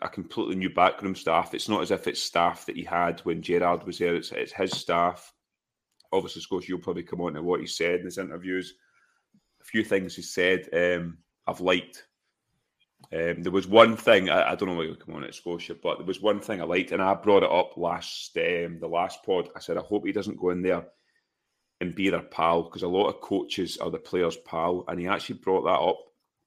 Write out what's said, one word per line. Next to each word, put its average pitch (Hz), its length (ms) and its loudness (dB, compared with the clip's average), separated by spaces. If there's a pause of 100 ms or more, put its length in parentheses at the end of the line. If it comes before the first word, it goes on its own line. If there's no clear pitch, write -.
a, 85 40 -4
a 85 40 -6
completely 95 460 -6
new 92 140 -2
backroom 92 460 2
staff. 82 380 0
It's - 140 -6
not 107 140 2
as 104 100 -2
if 92 160 0
it's - 140 -4
staff - 440 0
that - 120 -8
he 87 60 -8
had 87 380 0
when 85 200 -4
Gerrard 87 420 0
was 90 160 -10
there. 85 160 2
It's, 80 160 -6
it's - 220 -6
his 95 180 -2
staff. 87 640 -2 (800)
Obviously, 92 280 -2
Scotia, - 280 -6
you'll 90 100 -4
probably 87 240 -6
come 85 180 -8
on 87 120 -4
to 76 100 -8
what 87 160 0
he 87 80 -8
said 87 320 0
in 92 60 -6
his 87 120 -10
interviews. 92 580 -6 (840)
A - 40 -20
few 110 180 0
things 95 320 -2
he 92 60 -12
said, 90 520 0
um, 85 440 0 (280)
I've 87 160 -6
liked. 92 440 0 (1080)
Um, 85 300 -2
there 92 80 -2
was 92 160 0
one 110 280 10
thing, 98 340 6
I, 80 220 4
I 90 40 -2
don't 92 140 -2
know 87 60 -2
why 82 80 -2
you'll 82 120 -6
come 82 200 -16
on 73 80 -10
at - 120 -12
Scotia, 85 400 -8
but 85 240 -4
there 87 80 -8
was 92 120 -4
one 104 200 2
thing 98 220 -6
I 80 40 -4
liked, 90 260 0
and 90 100 0
I 95 120 4
brought 98 300 6
it 87 80 4
up 87 260 2
last, - 600 -6
um, 85 420 0
the 82 80 -8
last 85 360 -2
pod. 90 320 0
I - 40 -14
said, 82 180 -4
"I 87 40 -2
hope 104 240 -4
he 98 60 0
doesn't 104 280 -6
go 90 100 0
in 90 140 -2
there 90 200 0 (960)
and 87 140 -4
be 95 160 2
their 85 140 0
pal," 82 400 0
'cause - 180 -12
a 90 60 -2
lot 92 200 2
of - 140 -4
coaches - 560 -4
are 82 140 -4
the 80 80 -6
players' 87 380 -2
pal, 87 500 -2
and 87 120 -6
he 87 80 -4
actually 95 300 -4
brought 95 280 0
that 85 140 4
up 85 200 2 (480)